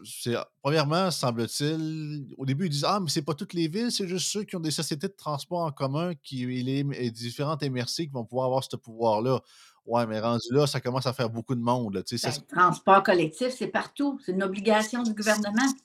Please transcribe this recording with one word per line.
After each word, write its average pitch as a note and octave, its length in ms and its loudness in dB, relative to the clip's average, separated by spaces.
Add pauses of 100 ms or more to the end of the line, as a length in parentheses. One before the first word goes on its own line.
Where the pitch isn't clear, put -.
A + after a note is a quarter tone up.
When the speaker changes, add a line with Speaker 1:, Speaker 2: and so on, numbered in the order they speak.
Speaker 1:
c'est, A#2 300 -4 (280)
premièrement, D#3 480 2
semble-t-il, D3 1300 -2
au C3+ 80 -6
début, C#3 200 0
ils E3+ 40 0
disent : « C#3+ 180 -2
Ah, G3 120 2
mais E3+ 100 -2
c'est E3 120 0
pas C#3+ 140 -2
toutes - 180 -10
les E3+ 140 0
villes, A3+ 240 -2
c'est G3 160 -2
juste F3 200 -2
ceux G#3 160 -4
qui G3 120 -10
ont F3 40 -4
des D#3+ 120 -2
sociétés D#3 360 -4
de - 80 -10
transport D3+ 440 -4
en D#3+ 120 -2
commun D3 440 -2
qui, C3 280 -8
et B2+ 200 -2
les, C#3 300 0
et A#2+ 180 -2
différentes C#3 500 -4
M C3 180 -2
R A#2+ 100 -2
C E3 180 -4
qui C#3 60 -12
vont A#2 120 -4
pouvoir B2+ 220 -2
avoir C3 160 2
ce - 120 -10
pouvoir-là. » A2+ 680 2 (460)
Ouais, A#2 180 4
mais G#2+ 140 -2
rendu A#2 320 2
là, C#3+ 160 6
ça C3+ 140 -2
commence B2+ 240 -2
à B2 80 0
faire A#2 160 0
beaucoup A#2 260 -4
de A#2 60 -2
monde, A#2+ 340 2
là, F#2 80 -4
tu A#2+ 140 -6
sais, - 120 -2
ça C3+ 80 -4
Speaker 2:
Ben, - 80 -16
le - 120 -10
transport F#3+ 460 6
collectif, F3 540 2
c'est G3 120 -4
partout. - 520 -2
C'est F#3 120 -4
une F#3+ 100 0
obligation G#3+ 580 2
du A3+ 120 0
gouvernement. G#3+ 520 2 (200)